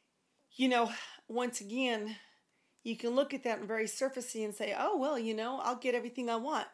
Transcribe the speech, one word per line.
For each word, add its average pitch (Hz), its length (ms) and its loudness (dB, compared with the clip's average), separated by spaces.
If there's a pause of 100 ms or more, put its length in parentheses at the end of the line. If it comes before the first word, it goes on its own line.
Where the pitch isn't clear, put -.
(540)
You 262 120 4
know, 233 240 6 (360)
once 240 340 -2
again, 220 560 0 (680)
you 226 140 -2
can 240 180 -2
look 277 180 4
at 269 100 -6
that 226 180 0
very 220 240 0
surfacey 247 600 -2
and 208 80 -4
say, 202 240 -2
"Oh, 349 200 2
well, 277 200 2
you 226 160 0
know, 240 300 -2
I'll 240 140 0
get 247 180 0
everything 240 340 -2
I 233 60 2
want." 254 380 0